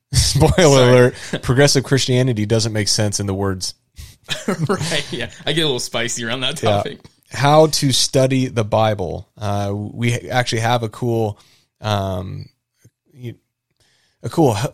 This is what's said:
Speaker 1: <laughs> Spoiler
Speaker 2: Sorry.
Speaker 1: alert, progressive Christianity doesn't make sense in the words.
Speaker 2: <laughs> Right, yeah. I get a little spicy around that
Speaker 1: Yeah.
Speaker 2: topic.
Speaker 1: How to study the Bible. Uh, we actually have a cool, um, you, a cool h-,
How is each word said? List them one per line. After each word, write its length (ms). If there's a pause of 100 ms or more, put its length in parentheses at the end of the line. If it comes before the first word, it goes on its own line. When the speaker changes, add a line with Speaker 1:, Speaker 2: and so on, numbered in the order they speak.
Speaker 1:
<laughs> 120
Spoiler 440
Speaker 2:
Sorry. 340
Speaker 1:
alert, 240 (280)
progressive 420
Christianity 640
doesn't 260
make 160
sense 320
in 60
the 80
words. 440
Speaker 2:
<laughs> 680 (200)
Right, 440
yeah. 180 (160)
I 60
get 100
a 40
little 140
spicy 440
around 160
that 220
Speaker 1:
Yeah. 80
Speaker 2:
topic. 300 (300)
Speaker 1:
How 360
to 260
study 560
the 160
Bible. 720
Uh, 380
we 400 (160)
actually 300
have 220
a 60
cool, 500 (420)
um, 680 (640)
you, 220 (880)
a 80
cool 260
h-, 180